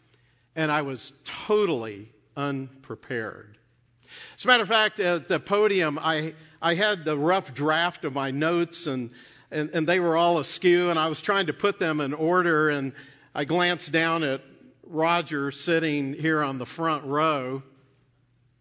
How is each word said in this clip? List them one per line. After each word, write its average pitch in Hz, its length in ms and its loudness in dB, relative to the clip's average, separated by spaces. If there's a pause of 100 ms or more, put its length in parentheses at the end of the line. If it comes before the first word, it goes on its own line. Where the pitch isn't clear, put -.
(540)
and 156 160 0
I 151 120 0
was 135 300 -8 (120)
totally 117 840 -2 (280)
unprepared." 127 1200 -8 (760)
As - 80 -12
a 208 40 -2
matter 247 140 8
of 180 60 -4
fact, 214 320 2
at 175 260 0
the 160 140 0
podium, 196 600 2
I, 156 340 -2 (280)
I 170 120 2
had 196 300 0
the 151 140 -2
rough 170 340 2
draft 156 520 0
of 139 80 -4
my 139 180 -4
notes, 165 560 -2
and, 127 240 -4 (400)
and, 151 200 -4
and 160 180 -2
they 185 100 4
were 170 180 2
all 170 220 4
askew, 175 500 2
and 160 120 2
I 160 80 2
was 156 120 -6
trying 196 260 0
to 147 60 -2
put - 280 -2
them 160 200 0
in 139 140 -4
order, 160 560 2
and 139 220 -2 (420)
I 147 100 -2
glanced 175 460 0
down 165 320 0
at 135 180 -2 (460)
Roger 156 640 0
sitting 147 640 0
here 156 280 0
on 135 160 -2
the 123 80 -8
front 160 380 -2
row, 135 600 -2 (960)